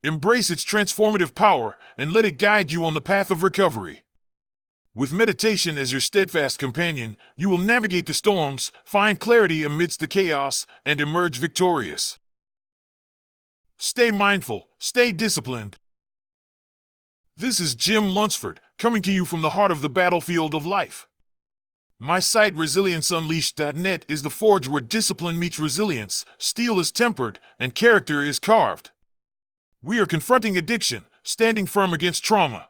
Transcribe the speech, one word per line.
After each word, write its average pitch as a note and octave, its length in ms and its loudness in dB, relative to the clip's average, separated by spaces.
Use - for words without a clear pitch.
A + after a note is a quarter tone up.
Embrace E3 460 2
its E3+ 160 -4
transformative G#3 680 0
power D3+ 420 2
and D3 140 -4
let A3 140 4
it D3+ 120 -2
guide G3+ 340 2
you E3+ 120 -2
on D#3+ 120 0
the D3+ 60 -2
path G3 300 0
of F3 120 0
recovery. C3 600 0
With C3 200 -4
meditation G3+ 640 0
as C3 140 -4
your C3+ 100 -2
steadfast E3+ 580 0
companion, C3+ 560 -4
you F3+ 100 -2
will F3+ 100 2
navigate G3 500 0
the D#3 60 -6
storms, D#3 580 0
find G3+ 360 2
clarity G3 440 4
amidst D#3 360 -2
the D#3+ 80 -4
chaos, D3+ 580 -2
and D3 140 0
emerge D3+ 380 0
victorious. D#3 840 -2
Stay A#3 340 0
mindful, G3+ 560 0
stay A#3+ 320 0
disciplined, B2+ 680 -4
this G#3+ 240 -2
is C#3+ 140 -4
Jim G3 380 2
Lunsford, G3 460 -2
coming A3+ 260 0
to F#3+ 80 0
you F#3 120 2
from E3+ 180 -4
the D#3 100 0
heart G3 200 2
of D3+ 100 -2
the D3 80 -2
battlefield E3+ 640 0
of D3+ 120 -4
life. F#3 420 -6
My D#3+ 220 -2
site, G#3+ 360 2
resilience D#3+ 540 0
unleashed D#3+ 460 -2
dot D3 200 -4
net, F3+ 340 -4
is D3+ 120 -4
the D3 80 -6
forge F#3+ 380 2
where C#3+ 140 -2
discipline E3+ 580 -4
meets E3+ 180 -4
resilience, D3 680 -4
steel A#3 420 -2
is D#3+ 120 -2
tempered, C3+ 480 -2
and B2+ 160 -4
character G3 480 4
is C#3+ 160 -2
carved. E3+ 540 2
We G3 180 -2
are G3 60 4
confronting G#3 520 0
addiction, D#3+ 480 -4
standing A3 440 0
firm F#3+ 260 0
against E3 300 -2
trauma. D#3+ 460 0